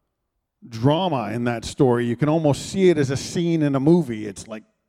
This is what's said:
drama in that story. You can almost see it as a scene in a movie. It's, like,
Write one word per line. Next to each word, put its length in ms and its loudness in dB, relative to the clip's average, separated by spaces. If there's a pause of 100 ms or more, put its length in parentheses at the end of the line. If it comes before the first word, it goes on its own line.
(680)
drama 680 -2
in 120 -4
that 220 -4
story. 400 2
You 100 -2
can 140 0
almost 400 0
see 180 2
it 80 4
as 140 0
a 60 -2
scene 440 -2
in 140 0
a 60 0
movie. 460 2
It's, 220 -12
like, 160 -12 (240)